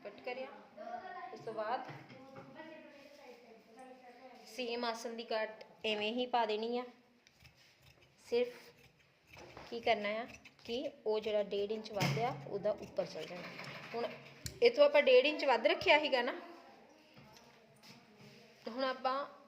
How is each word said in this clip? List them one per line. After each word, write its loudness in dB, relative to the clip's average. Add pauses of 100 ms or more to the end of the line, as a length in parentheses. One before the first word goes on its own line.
ਕੱਟ -14
ਕਰਿਆ, -6 (840)
ਉਸ -14
ਤੋਂ -10
ਬਾਅਦ -4 (2500)
ਸੇਮ -6
ਆਸਨ -6
ਦੀ -10
ਕੱਟ -4 (220)
ਐਵੇਂ 0
ਹੀ -2
ਪਾ 2
ਦੇਣੀ -2
ਆ। -4 (1400)
ਸਿਰਫ -6
ਕੀ -8
ਕਰਨਾ 2 (120)
ਆ -8 (400)
ਕਿ -4 (160)
ਉਹ 2
ਜਿਹੜਾ 0
ਡੇਢ -2
ਇੰਚ -6
ਵੱਧ 0
ਆ 0 (140)
ਉਹਦਾ -2
ਉੱਪਰ -4
ਚਲ -10
ਜਾਣਾ। -12 (460)
ਹੁਣ -4 (540)
ਇੱਥੋਂ 10
ਆਪਾਂ 8
ਡੇਢ 10
ਇੰਚ 2
ਵੱਧ 4
ਰੱਖਿਆ 8
ਸੀਗਾ 2
ਨਾ, -2 (2250)
ਹੁਣ -4
ਆਪਾਂ 0 (320)